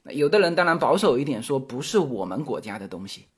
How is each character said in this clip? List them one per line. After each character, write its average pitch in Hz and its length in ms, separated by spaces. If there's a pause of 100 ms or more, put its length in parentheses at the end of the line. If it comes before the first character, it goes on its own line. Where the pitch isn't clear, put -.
那 - 80
有 143 160
的 208 140
人 170 120
当 175 120
然 165 120
保 151 200
守 180 200
一 139 60
点 131 180
说 135 160
不 135 240
是 - 160
我 127 280
们 95 180
国 123 160
家 107 180
的 98 80
东 95 220
西， - 160 (140)